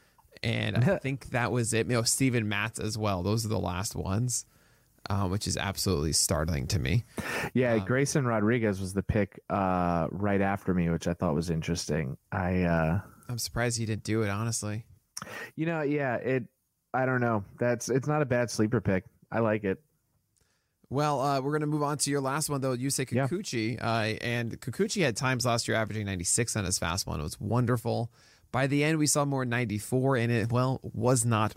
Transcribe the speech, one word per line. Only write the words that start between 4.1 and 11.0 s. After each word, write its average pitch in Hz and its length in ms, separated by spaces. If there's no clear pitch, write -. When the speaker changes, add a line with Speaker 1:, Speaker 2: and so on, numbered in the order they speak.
Speaker 1:
uh, 98 180
which 95 200
is 92 100
absolutely 82 560
startling 78 540
to 95 120
me. 73 260
Speaker 2:
Yeah, 123 200
Speaker 1:
Um, 104 120
Speaker 2:
Grayson 135 400
Rodriguez 110 560
was 95 120
the 98 100
pick, - 360
uh, 87 600
right 98 300
after 98 320
me, 87 160
which 82 180